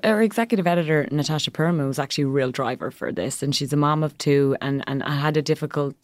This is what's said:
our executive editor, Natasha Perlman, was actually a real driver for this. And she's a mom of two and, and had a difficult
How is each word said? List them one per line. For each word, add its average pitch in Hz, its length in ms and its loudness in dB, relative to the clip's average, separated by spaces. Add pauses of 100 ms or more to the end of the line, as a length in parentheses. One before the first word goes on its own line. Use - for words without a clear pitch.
our 214 180 4
executive 220 440 0
editor, 160 440 2
Natasha 151 400 -2
Perlman, 160 360 0
was 135 120 -4
actually 143 260 -2
a 139 40 0
real 135 220 0
driver 127 400 -4
for - 220 -6
this. - 300 -4
And 139 120 0
she's 139 180 -4
a 147 40 2
mom 151 260 2
of 151 160 -2
two 143 420 4
and, 139 260 -2
and 139 160 -4
had 147 340 0
a 156 60 2
difficult 147 600 -2